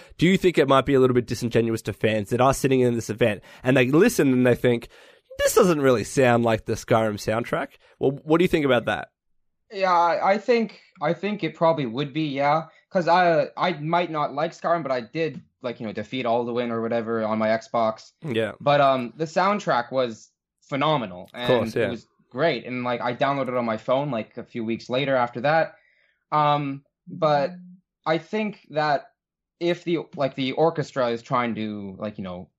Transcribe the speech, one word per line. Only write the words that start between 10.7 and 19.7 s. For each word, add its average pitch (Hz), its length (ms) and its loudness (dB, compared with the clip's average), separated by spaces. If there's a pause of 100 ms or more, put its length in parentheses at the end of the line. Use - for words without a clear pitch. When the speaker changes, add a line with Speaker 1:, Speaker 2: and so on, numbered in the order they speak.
Speaker 2:
I 156 140 0
think 196 280 -6
it 156 120 -4
probably 160 320 2
would 127 260 -6
be, 156 160 -4
yeah. 143 360 0 (260)
'Cause 175 180 -2
I, 170 380 4 (100)
I 175 220 -2
might 165 320 -2
not 151 240 -4
like 160 180 -4
Skyrim, 170 300 -2
but 139 100 -4
I 127 80 -2
did, 147 400 -6 (220)
like, 117 180 -8
you 117 60 -8
know, 104 80 -6
defeat 117 320 -6
Alduin 120 440 -2
or 113 120 -4
whatever 113 420 -2
on 107 140 -2
my 110 100 0
Xbox. 110 640 -2 (120)
Speaker 1:
Yeah. 113 380 -4
Speaker 2:
But, 143 220 2
um, 131 340 0
the 151 80 -4
soundtrack 185 680 0